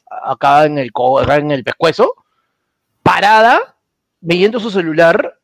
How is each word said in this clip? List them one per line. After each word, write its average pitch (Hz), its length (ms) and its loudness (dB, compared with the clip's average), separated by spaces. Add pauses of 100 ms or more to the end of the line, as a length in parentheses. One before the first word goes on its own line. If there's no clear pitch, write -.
(240)
acá 143 400 2
en 147 140 -2
el 123 140 -6
co-, 127 280 0
acá 131 160 0
en 147 160 -2
el 131 100 -4
pescuezo, 240 520 -2 (920)
parada, 220 720 2 (440)
viendo 180 380 -2
su 214 140 -8
celular 170 720 0